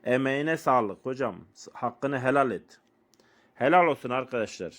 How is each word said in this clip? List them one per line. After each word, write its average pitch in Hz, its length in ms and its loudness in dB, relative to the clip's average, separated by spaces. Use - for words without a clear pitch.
Emeğine 135 540 0
sağlık 120 480 0
hocam. 127 300 -4
S-, - 200 -20
hakkını 131 460 -4
helal 131 320 2
et. - 280 -10
Helal 170 340 4
olsun 131 220 -2
arkadaşlar. 120 680 -4